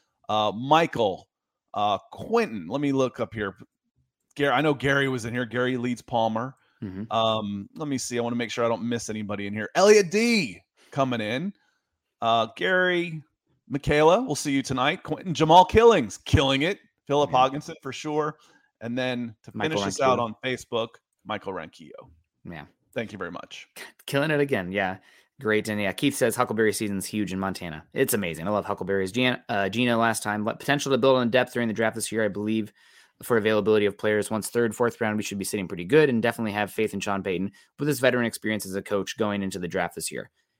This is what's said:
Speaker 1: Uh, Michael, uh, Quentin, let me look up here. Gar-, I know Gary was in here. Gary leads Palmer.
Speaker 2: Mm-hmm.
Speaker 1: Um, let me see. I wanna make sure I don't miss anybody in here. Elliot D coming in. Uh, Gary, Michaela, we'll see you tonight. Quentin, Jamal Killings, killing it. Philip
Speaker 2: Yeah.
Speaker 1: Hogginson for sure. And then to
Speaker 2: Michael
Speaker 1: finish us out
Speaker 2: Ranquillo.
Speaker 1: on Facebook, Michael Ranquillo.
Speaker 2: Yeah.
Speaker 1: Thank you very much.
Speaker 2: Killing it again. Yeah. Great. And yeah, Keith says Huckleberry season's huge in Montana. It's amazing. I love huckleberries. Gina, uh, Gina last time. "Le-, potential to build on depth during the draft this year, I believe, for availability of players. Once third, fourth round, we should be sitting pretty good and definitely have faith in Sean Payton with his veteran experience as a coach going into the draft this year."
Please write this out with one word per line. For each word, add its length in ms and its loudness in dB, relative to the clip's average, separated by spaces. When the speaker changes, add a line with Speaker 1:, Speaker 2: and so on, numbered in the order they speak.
Speaker 1:
Uh, 240 2
Michael, 760 0
uh, 240 0
Quentin, 540 -2
let 160 -4
me 100 2
look 280 0
up 120 -6
here. 220 -6
Gar-, 160 0
I 80 4
know 140 4
Gary 340 2
was 160 -4
in 80 -6
here. 140 -4
Gary 320 -2
leads 240 -4
Palmer. 540 -2
Speaker 2:
Mm-hmm. 280 -8
Speaker 1:
Um, 640 -2
let 140 -8
me 80 -4
see. 220 -6
I 40 0
wanna 140 -4
make 140 -4
sure 140 -2
I 40 2
don't 180 -2
miss 220 -4
anybody 380 -6
in 80 -8
here. 200 -6
Elliot 360 6
D 500 0
coming 300 0
in. 320 -4
Uh, 360 2
Gary, 680 0
Michaela, 540 4
we'll 120 -4
see 180 -4
you 100 2
tonight. 400 -2
Quentin, 320 -6
Jamal 300 8
Killings, 540 6
killing 440 2
it. 160 0
Philip 240 2
Speaker 2:
Yeah. 80 2
Speaker 1:
Hogginson 440 2
for 100 -10
sure. 440 -4
And 160 -6
then 360 -4
to 100 -20
Speaker 2:
Michael 240 0
Speaker 1:
finish 160 -2
us 60 -4
out 180 4
Speaker 2:
Ranquillo. 40 0
Speaker 1:
on 120 -4
Facebook, 440 -4
Michael 300 -8
Ranquillo. 560 -16
Speaker 2:
Yeah. 220 -14
Speaker 1:
Thank 180 -8
you 60 -12
very 120 -8
much. 360 -16
Speaker 2:
Killing 240 -2
it 100 0
again. 320 -2
Yeah. 240 -2
Great. 280 0
And 120 -2
yeah, 120 0
Keith 240 0
says 180 2
Huckleberry 380 0
season's 340 -4
huge 260 -4
in 60 -6
Montana. 540 -6
It's 220 0
amazing. 340 -4
I 20 -2
love 140 0
huckleberries. 480 -2
Gina, 360 0
uh, 200 0
Gina 280 0
last 260 2
time. 220 -4
"Le-, 120 -4
potential 340 -2
to 80 4
build 180 4
on 140 2
depth 220 2
during 160 -2
the 60 -2
draft 200 0
this 160 -6
year, 140 0
I 40 2
believe, 440 -2
for 140 2
availability 500 4
of 100 -2
players. 340 0
Once 180 -4
third, 260 0
fourth 260 -2
round, 160 0
we 60 -2
should 160 -8
be 60 -4
sitting 240 -6
pretty 160 -8
good 240 4
and 140 0
definitely 300 -2
have 200 -2
faith 200 -2
in 80 -6
Sean 220 -4
Payton 300 -4
with 100 -4
his 120 -2
veteran 260 2
experience 400 -4
as 80 -8
a 80 -4
coach 340 -4
going 260 0
into 180 -4
the 80 -6
draft 260 -4
this 160 -8
year." 200 -10